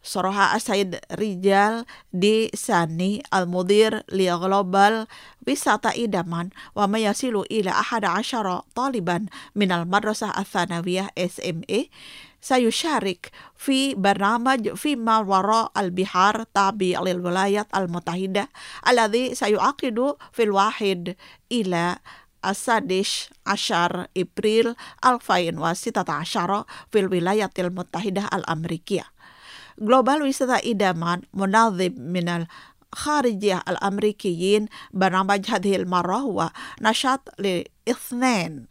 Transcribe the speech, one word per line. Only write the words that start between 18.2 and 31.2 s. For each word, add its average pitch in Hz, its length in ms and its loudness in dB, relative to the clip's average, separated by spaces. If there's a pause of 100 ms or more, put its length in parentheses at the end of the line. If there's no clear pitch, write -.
الذي 247 480 2
سيعقد 240 800 0 (160)
في 233 120 -2
الواحد 196 720 0 (360)
إلى 180 440 0 (500)
السادس 196 840 -2 (180)
عشر 180 600 0 (100)
إبريل 214 580 0 (300)
ألفين 180 540 2
وستة 175 540 -2
عشر 185 500 -2 (280)
في 214 80 4
الولايات 190 600 0
المتحدة 185 720 -4
الأمريكية. 165 680 -4 (760)
جلوبال 262 440 4
وساطة 262 400 2
إدامان، 185 580 0 (120)